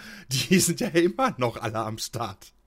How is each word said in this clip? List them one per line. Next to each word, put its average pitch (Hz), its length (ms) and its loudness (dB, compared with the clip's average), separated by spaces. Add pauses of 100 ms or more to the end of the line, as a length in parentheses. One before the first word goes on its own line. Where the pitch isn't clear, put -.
(300)
die 135 300 4
<laughs> - 0 -
sind - 200 2
ja 233 100 -2
immer 180 480 2
noch 120 240 0
alle 110 180 -2
am 110 180 -6
Start. - 560 -8 (140)